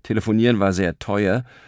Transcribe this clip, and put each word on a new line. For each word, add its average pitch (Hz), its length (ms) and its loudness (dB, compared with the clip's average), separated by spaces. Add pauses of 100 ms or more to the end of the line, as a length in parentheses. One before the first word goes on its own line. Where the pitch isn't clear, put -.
Telefonieren 110 580 0
war 98 140 2
sehr 87 240 -2
teuer, 104 460 -2 (240)